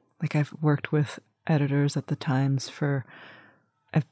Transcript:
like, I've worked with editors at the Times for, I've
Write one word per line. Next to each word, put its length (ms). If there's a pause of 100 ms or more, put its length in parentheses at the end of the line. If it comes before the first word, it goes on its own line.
(200)
like, 160
I've 240
worked 320
with 260 (280)
editors 500
at 120
the 80
Times 520
for, 380 (880)
I've 180